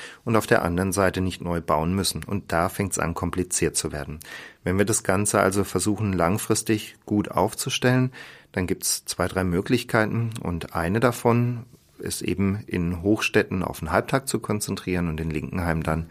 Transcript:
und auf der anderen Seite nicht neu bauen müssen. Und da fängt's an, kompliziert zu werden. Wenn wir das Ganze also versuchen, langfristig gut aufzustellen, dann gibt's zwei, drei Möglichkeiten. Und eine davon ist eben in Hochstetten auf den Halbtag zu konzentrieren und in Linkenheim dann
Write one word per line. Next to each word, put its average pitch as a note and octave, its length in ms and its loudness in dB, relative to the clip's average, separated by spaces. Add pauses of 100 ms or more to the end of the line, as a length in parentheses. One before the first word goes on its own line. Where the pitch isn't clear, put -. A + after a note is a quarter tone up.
(260)
und A#2 100 2
auf G#2+ 120 4
der - 160 4
anderen F2 280 0
Seite F#2 300 2
nicht F#2 200 -2
neu E2+ 200 -2
bauen D#2+ 320 2
müssen. F2+ 300 -2
Und - 280 -6
da E2+ 180 2
fängt's - 280 -4
an, E2 160 -2
kompliziert F2 600 -2
zu D#2 160 -2
werden. D2 280 -8 (440)
Wenn F#2+ 160 2
wir G#2 60 4
das G#2 180 0
Ganze G2+ 360 4
also F#2+ 240 4
versuchen, G2+ 500 0
langfristig F#2+ 840 0 (100)
gut G#2 240 0
aufzustellen, B2+ 840 0 (420)
dann F#2+ 120 -2
gibt's - 400 -4
zwei, - 220 -2
drei F#2 160 0
Möglichkeiten. A2+ 880 0 (100)
Und - 340 -4
eine F2+ 240 2
davon A#2+ 640 2 (340)
ist - 240 -6
eben G2 420 0
in F2 380 -2
Hochstetten G2+ 600 2
auf - 160 -6
den D#2 120 -6
Halbtag A#2+ 360 2
zu - 120 -2
konzentrieren F#2 680 -2
und D#2 100 -4
in D#2+ 100 -4
Linkenheim D#2+ 540 -2
dann D#2+ 280 -2